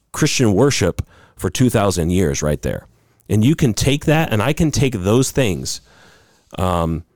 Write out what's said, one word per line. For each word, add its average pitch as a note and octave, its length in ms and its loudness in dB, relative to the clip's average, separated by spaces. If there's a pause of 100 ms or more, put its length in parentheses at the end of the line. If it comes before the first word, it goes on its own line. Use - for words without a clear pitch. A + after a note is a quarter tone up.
(120)
Christian C3 420 2
worship G#2 480 2 (340)
for F#2+ 140 -4
two B2 200 2
thousand F2+ 400 0
years F2+ 320 0
right D2 200 -2
there. G1+ 240 -6 (420)
And G#2 160 2
you D3 120 4
can B2 180 0
take C#3 300 0
that, D#3 280 0
and G#2+ 100 0
I C3+ 100 0
can D#3 180 0
take C3+ 240 0
those G#2+ 360 2
things, F2+ 500 -2 (760)
um, E2+ 460 -2 (120)